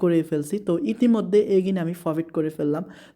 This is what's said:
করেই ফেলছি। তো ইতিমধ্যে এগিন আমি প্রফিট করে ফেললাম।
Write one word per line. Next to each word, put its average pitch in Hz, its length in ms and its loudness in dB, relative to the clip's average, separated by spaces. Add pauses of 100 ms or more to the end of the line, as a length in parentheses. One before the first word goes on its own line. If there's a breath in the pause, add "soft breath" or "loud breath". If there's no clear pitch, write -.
করেই 170 280 4
ফেলছি। 151 260 -2 (120)
তো 180 40 2 (200)
ইতিমধ্যে 214 460 2 (180)
এগিন 190 280 2
আমি 170 180 -4
প্রফিট 165 340 -4
করে 156 200 -2
ফেললাম। 151 280 -2 (320 loud breath)